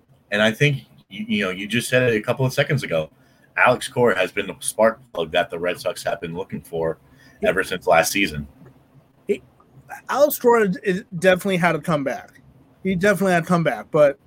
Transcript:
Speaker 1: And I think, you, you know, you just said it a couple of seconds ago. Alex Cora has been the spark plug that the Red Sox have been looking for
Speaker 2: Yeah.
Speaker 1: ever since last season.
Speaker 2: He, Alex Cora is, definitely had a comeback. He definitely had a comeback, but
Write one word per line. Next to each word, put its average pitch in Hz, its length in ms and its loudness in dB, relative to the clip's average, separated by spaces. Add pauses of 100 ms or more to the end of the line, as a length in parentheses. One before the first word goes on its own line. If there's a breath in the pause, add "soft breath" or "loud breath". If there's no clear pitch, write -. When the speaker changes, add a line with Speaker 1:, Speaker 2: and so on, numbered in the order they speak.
(300)
Speaker 1:
And 104 120 0
I 110 100 4
think, 143 320 0 (240)
you, 104 200 -12
you 104 180 -2
know, 92 60 -2
you 95 160 -10
just 117 200 -2
said 127 160 2
it 120 120 2
a 104 60 0
couple 127 240 -2
of 127 60 -2
seconds 147 320 -2
ago. 80 260 -4 (460 soft breath)
Alex 107 320 2
Cora 117 300 2
has 92 140 0
been 98 140 -6
the 90 140 -10
spark - 400 0 (140)
plug 82 180 -6
that 87 180 0
the 87 80 -8
Red 87 220 -4
Sox - 240 -8
have 85 160 -6
been 82 160 -10
looking - 260 -10
for 82 380 -6 (420 soft breath)
Speaker 2:
Yeah. 202 80 2
Speaker 1:
ever 92 140 0
since 90 240 -6
last 82 240 4
season. 76 340 -2 (840)
Speaker 2:
He, 214 140 -4 (680)
Alex 277 280 2
Cora 233 320 4 (140)
is, 196 220 -2 (140)
definitely 185 360 2
had 170 200 2
a 156 40 -6
comeback. 143 640 -4 (420)
He 190 100 -2
definitely 190 400 2
had 165 100 2
a - 40 -8
comeback, 147 420 0
but 147 380 4